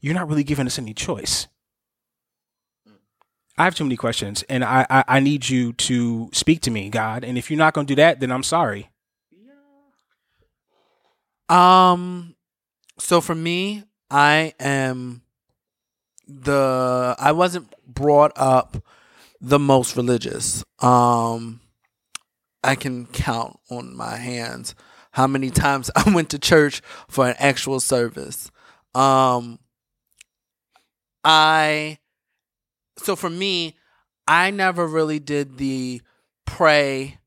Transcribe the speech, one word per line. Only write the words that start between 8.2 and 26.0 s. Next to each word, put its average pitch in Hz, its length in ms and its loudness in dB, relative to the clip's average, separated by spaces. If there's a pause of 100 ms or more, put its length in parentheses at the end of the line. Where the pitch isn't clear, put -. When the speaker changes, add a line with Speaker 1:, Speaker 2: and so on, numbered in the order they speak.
Speaker 1:
then 131 120 -4
I'm 131 100 -4
sorry. 123 480 -2 (2500)
Speaker 2:
Um, 180 840 4 (640)
so 175 220 2
for 165 140 -6
me, 185 500 -4 (260)
I 151 480 4
am 127 640 -4 (1040)
the, 127 920 0
I 143 140 2
wasn't 175 420 -2 (120)
brought 147 500 4
up 131 460 0 (580)
the 139 180 2
most 135 380 2
religious. 123 680 -4 (140)
Um, 117 840 2 (1040)
I 131 100 2
can 127 320 -8
count - 520 -6 (120)
on 123 240 -12
my 113 220 -10
hands 120 580 -10 (360)
how 135 160 2
many 135 240 -2
times 139 420 0
<laughs> - 40 2
I 139 180 4